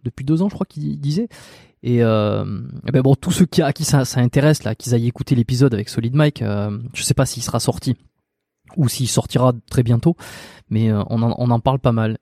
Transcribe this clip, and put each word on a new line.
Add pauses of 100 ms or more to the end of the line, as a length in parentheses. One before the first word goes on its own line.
depuis
deux
ans,
je
crois
qu'il
disait. (560)
Et,
euh, (440)
eh
ben
bon,
tous
ceux
qui,
à
qui
ça,
ça
intéresse,
là,
qu'ils
aillent
écouter
l'épisode
avec
Solid
Mike,
euh, (160)
je
sais
pas
s'il
sera
sorti (800)
ou
s'il
sortira (180)
très
bientôt, (540)
mais,
euh,
on
en,
on
en
parle
pas
mal.